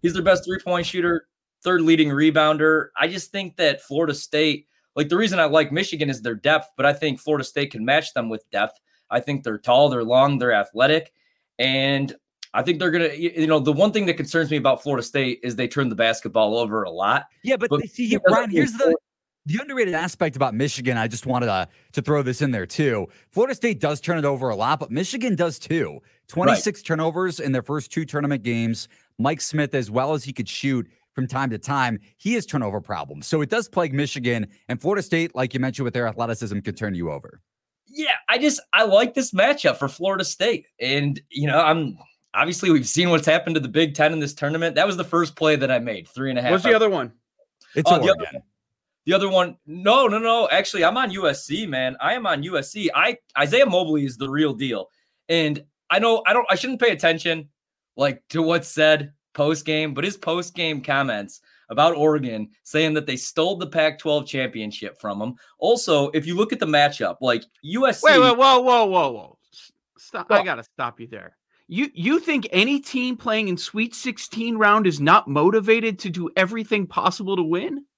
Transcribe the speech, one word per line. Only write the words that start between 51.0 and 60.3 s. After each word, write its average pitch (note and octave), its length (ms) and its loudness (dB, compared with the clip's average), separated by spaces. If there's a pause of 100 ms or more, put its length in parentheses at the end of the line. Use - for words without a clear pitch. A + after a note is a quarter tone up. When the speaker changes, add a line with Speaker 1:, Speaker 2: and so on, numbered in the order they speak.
Speaker 1:
U F#3 160 -2
S C#3 180 -2
C, F#3+ 200 -6
man. C3 340 -4
I D3+ 140 0
am B3 120 -6
on D3+ 180 -2
U F3 140 -4
S C#3 140 -6
C. G3 220 -4
I, F#3 240 2 (200)
Isaiah E3 280 4
Mobley E3 400 0
is B2 120 -8
the C3+ 120 -8
real C#3+ 240 0
deal. A2 360 -6 (400)
And D#3 340 0 (260)
I F3+ 100 2
know A3+ 280 2
I G3 60 4
don't, A#3+ 160 2
I F#3+ 60 4
shouldn't B3 260 -4
pay A#3 100 4
attention, E3 580 -2 (460)
like, C3 340 -2
to D#3+ 120 -2
what's E3 260 0
said D#3 460 2 (200)
post-game, D3+ 600 -2
but C#3 100 -6
his G3+ 140 -6
post-game E3+ 640 -6